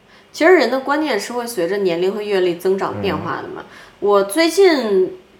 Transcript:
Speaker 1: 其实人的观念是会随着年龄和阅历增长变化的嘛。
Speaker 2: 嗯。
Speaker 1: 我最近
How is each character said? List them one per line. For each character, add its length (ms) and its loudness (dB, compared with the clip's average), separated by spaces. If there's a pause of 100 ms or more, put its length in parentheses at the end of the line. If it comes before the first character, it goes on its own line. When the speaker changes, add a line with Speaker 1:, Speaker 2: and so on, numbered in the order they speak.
(300)
Speaker 1:
其 160 0
实 80 8
人 160 2
的 100 -2
观 200 -2
念 180 -2
是 140 -8
会 140 -6
随 200 -4
着 120 -2
年 220 0
龄 140 0
和 80 -6
阅 180 -2
历 140 0
增 240 0
长 240 -6
变 120 -2
化 220 -6
的 120 -10
嘛。 100 -12
Speaker 2:
嗯。 60 -14 (340)
Speaker 1:
我 240 4
最 260 2
近 680 2 (220)